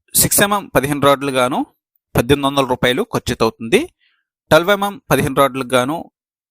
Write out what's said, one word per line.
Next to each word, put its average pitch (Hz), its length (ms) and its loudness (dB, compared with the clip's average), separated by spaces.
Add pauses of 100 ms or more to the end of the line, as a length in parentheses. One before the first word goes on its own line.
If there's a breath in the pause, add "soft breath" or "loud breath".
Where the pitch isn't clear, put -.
(240)
సిక్స్ - 240 0
ఎంఎం 202 160 -2 (140)
పదిహేను 139 320 -2
రాడ్లు 139 320 0
గాను 135 200 0 (540)
పద్దెనిమిది 135 360 2
వందల 139 240 0
రూపాయలు 127 280 0 (100)
ఖర్చు 131 200 -4
అయితే 120 160 -2
అవుతుంది. 131 340 -2 (680)
ట్వెల్వ్ 170 280 4
ఎంఎం 202 180 -4 (160)
పదిహేను 135 320 0
రాడ్లకు 127 340 -4
గాను 139 220 -2 (520)